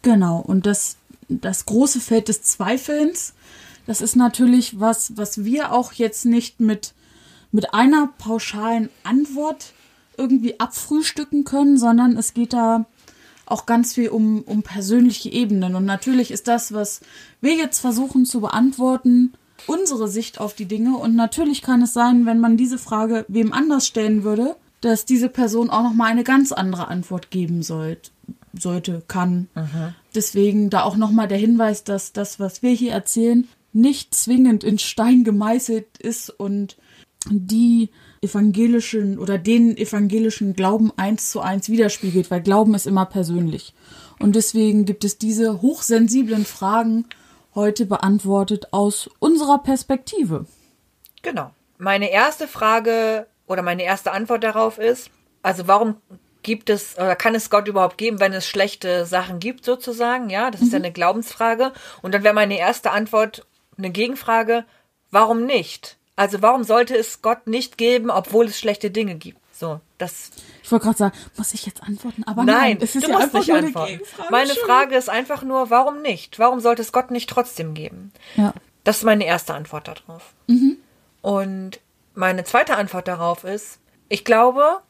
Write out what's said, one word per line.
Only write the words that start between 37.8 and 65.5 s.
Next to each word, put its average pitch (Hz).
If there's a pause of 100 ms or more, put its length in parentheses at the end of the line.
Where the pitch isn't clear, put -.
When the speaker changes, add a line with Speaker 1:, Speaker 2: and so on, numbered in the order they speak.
Speaker 1:
evangelischen 208
oder 190
den 226
evangelischen 208
Glauben 202
eins 202
zu 214
eins 190
widerspiegelt, 196
weil 175
Glauben 208
ist 202
immer 190
persönlich. 170 (460)
Und 208
deswegen 214
gibt 202
es 202
diese 220
hochsensiblen 226
Fragen 226 (500)
heute 208
beantwortet 196
aus 202 (100)
unserer 294
Perspektive. 262 (760)
Speaker 2:
Genau. 160 (260)
Meine 196
erste 277
Frage 220 (200)
oder 185
meine 175
erste 190
Antwort 220
darauf 220
ist, 233 (320)
also 180
warum 214 (480)
gibt 220
es 202
oder 180
kann 226
es 220
Gott 208
überhaupt 190
geben, 214
wenn 190
es 185
schlechte 185
Sachen 180
gibt 247
sozusagen? 240
Ja, 226
das 196
ist 240
ja 285
Speaker 1:
Mhm. 180
Speaker 2:
eine 170
Glaubensfrage. 226 (300)
Und 185
dann 202
wäre 208
meine 208
erste 185
Antwort 214 (320)
eine 185
Gegenfrage, 226 (460)
warum 226
nicht? - (220)